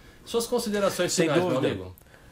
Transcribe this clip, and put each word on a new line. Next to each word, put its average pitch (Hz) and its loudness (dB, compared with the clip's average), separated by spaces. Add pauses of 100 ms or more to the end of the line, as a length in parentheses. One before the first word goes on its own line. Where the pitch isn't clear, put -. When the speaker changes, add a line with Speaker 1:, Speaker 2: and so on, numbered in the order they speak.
(240)
Speaker 1:
Suas 233 -4
considerações 202 0
Speaker 2:
Sem 170 4
Speaker 1:
finais, 160 4
meu 165 0
Speaker 2:
dúvida. - 0
Speaker 1:
amigo. 92 -10 (360)